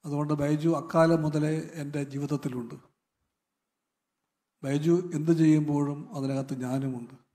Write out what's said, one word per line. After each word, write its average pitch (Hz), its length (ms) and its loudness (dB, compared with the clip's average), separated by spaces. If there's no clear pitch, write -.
അതുകൊണ്ട് 147 300 -2
ബൈജു 151 400 0
അക്കാലം 165 480 4
മുതലേ 156 320 0
എൻ്റെ 147 280 -6
ജീവിതത്തിലുണ്ട്. 135 720 -6
ബൈജു 143 320 2
എന്ത് 160 220 2
ചെയ്യുമ്പോഴും 147 640 4
അതിനകത്ത് 135 500 -4
ഞാനുമുണ്ട്. 127 560 -4